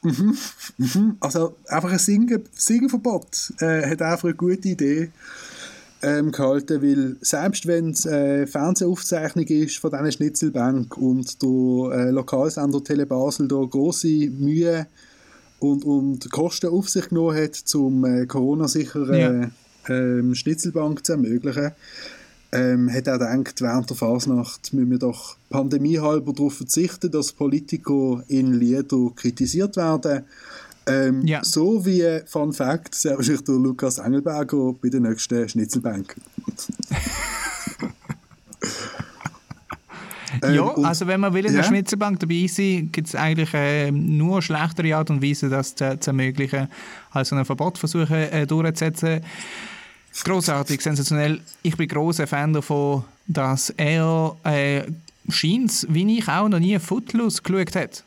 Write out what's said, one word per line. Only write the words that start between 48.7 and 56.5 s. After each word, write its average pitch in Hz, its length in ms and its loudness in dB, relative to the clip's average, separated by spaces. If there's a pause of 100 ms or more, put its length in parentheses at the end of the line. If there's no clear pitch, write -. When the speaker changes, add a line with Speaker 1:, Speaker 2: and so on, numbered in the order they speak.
Speaker 2:
Grossartig, 147 580 0
sensationell. 151 580 0 (220)
Ich 160 160 -2
bin 160 100 0
grosser 160 400 0
Fan 151 260 0
davon, 143 500 0 (240)
dass 135 440 0
er, 160 720 2
äh, 143 400 0 (460)
scheint's, 214 600 0
wie 190 280 2
ich 220 100 -2
auch, 196 220 2
noch 185 100 2